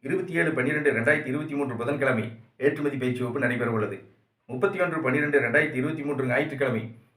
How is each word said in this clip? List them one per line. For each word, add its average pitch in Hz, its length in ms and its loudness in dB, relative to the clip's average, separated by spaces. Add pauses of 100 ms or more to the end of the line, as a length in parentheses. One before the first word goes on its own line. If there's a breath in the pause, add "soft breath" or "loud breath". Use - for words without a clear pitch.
இருபத்தி 170 320 -2
ஏழு 156 200 2
பன்னிரெண்டு 143 380 2
ரெண்டாயிரத்தி 127 340 2
இருபத்தி 143 300 -4
மூன்று 131 200 -2
புதன்கிழமை 123 560 0 (260)
ஏற்றுமதி 143 400 0
பயிற்சி 127 220 -2
வகுப்பு 127 200 -2
நடைபெற 120 320 0
உள்ளது. 101 320 -2 (420)
முப்பத்தி 185 340 0
ஒன்று 160 220 0
பன்னிரெண்டு 143 380 2
ரெண்டாயிரத்தி 131 340 2
இருபத்தி 143 300 -2
மூன்று 135 220 -2
ஞாயிற்றுக்கிழமை 131 720 -2 (220)